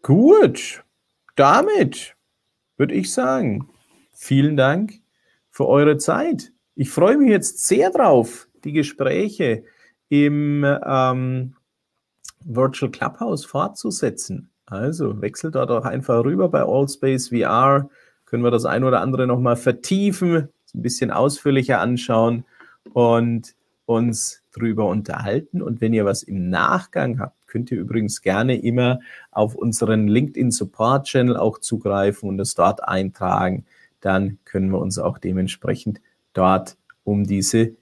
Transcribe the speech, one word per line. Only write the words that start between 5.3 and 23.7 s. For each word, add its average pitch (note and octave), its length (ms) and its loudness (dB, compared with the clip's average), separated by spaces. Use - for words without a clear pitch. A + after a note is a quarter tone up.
für - 160 -4
eure D3 320 4
Zeit. C4 540 -2
Ich C#3 160 -4
freue G#3+ 260 4
mich C#4 120 4
jetzt - 360 0
sehr D#3+ 240 2
drauf, D3+ 580 2
die D3+ 80 -10
Gespräche D3 920 -2
im, D3 540 2
ähm, B2+ 920 -2
Virtual C3 480 -2
Clubhouse - 540 -6
fortzusetzen. - 1040 -6
Also A2+ 560 -6
wechselt D#3 320 -8
dort B2+ 160 -2
auch A2+ 140 -2
einfach A#2+ 380 0
rüber F3 260 0
bei D3 120 2
Allspace C3+ 680 -2
V A#2+ 80 -2
R. C3+ 520 2
Können A#2+ 180 -4
wir A#2+ 80 4
das A#2 140 0
ein G#2+ 180 0
oder B2+ 180 2
andere B2+ 240 0
noch B2 140 0
mal A#2+ 160 2
vertiefen, E3+ 960 0
ein A#2+ 80 -8
bisschen B2 260 -4
ausführlicher C3+ 720 0
anschauen A#2 640 0
und A#2 600 0